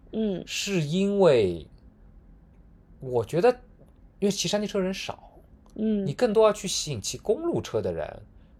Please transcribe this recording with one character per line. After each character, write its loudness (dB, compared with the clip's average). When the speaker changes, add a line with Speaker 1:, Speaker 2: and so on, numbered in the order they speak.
Speaker 1:
嗯。 -2
Speaker 2:
是 -4
因 0
为 4
我 -2
觉 -2
得， 6
因 2
为 4
骑 -2
山 0
地 -2
车 -2
人 -2
少， -10
Speaker 1:
嗯。 0
Speaker 2:
你 -2
更 2
多 6
要 6
去 -8
吸 -4
引 -6
骑 -8
公 -2
路 -2
车 -4
的 -2
人 -8